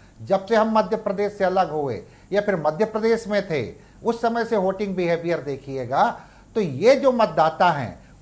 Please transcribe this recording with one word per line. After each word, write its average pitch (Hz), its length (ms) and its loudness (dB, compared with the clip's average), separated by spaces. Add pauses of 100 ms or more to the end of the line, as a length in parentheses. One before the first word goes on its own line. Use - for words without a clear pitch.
(220)
जब 190 240 0
से 226 100 2
हम 220 220 2
मध्य 214 180 0
प्रदेश 202 360 -2
से 196 120 -4
अलग 185 260 2
हुए 139 320 -4 (300)
या 202 80 2
फिर 202 160 0
मध्य 156 280 0
प्रदेश 220 440 0
में 202 200 0
थे, 147 160 -2 (400)
उस 233 180 -2
समय 233 220 0
से 226 120 -2
voting 190 400 -2
behavior 170 440 0
देखिएगा, 135 720 -2 (460)
तो 226 40 0
ये 180 360 4
जो 254 160 2
मतदाता 175 580 2
हैं 127 280 -4 (240)